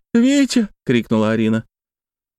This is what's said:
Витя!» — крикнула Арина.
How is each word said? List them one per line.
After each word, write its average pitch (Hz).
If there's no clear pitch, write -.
Витя!» — 247
крикнула 110
Арина. 113